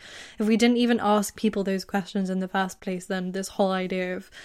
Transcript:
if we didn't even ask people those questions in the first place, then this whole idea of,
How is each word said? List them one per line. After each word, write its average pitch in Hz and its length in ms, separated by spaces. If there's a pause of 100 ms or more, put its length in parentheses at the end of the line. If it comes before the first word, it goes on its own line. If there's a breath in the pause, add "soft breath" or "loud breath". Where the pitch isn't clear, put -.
(380 loud breath)
if 214 100
we 226 80
didn't 240 220
even 240 220
ask 208 360
people 214 280
those 190 200
questions 190 460
in 185 100
the 185 80
first 190 320
place, 185 260
then 185 260
this 190 160
whole 190 240
idea 185 440
of, 190 140 (140 loud breath)